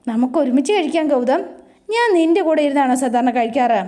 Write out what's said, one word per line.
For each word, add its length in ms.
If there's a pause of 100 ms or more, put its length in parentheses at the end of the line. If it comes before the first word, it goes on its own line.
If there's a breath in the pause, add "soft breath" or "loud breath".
"നമുക്ക് 320
ഒരുമിച്ച് 340
കഴിക്കാം 360
ഗൗതം, 320 (480 loud breath)
ഞാൻ 260
നിൻ്റെ 280
കൂടെ 200
ഇരുന്നാണോ 320
സാധാരണ 360
കഴിക്കാറ്? 580